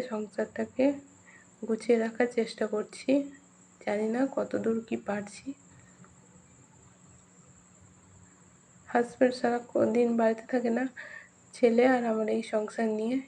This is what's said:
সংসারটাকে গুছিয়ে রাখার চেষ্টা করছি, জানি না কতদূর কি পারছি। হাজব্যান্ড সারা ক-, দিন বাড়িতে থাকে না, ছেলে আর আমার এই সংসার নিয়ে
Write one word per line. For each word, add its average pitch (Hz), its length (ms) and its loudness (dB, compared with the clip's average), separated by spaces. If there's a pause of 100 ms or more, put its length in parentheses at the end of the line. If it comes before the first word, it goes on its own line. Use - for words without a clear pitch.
সংসারটাকে 220 840 -4 (760)
গুছিয়ে 220 360 2
রাখার 226 360 0
চেষ্টা 220 320 -2
করছি, - 440 -6 (720)
জানি 214 280 -2
না 233 120 -2 (160)
কতদূর 214 480 -2
কি 226 120 -6
পারছি। 202 500 -8 (3500)
হাজব্যান্ড 247 460 2
সারা 240 240 0
ক-, 233 280 0
দিন 233 300 2
বাড়িতে 226 320 2
থাকে 233 220 0
না, 240 140 0 (680)
ছেলে 240 360 6
আর 254 160 4
আমার 220 240 0
এই 220 140 0
সংসার 220 460 -2
নিয়ে 226 400 -2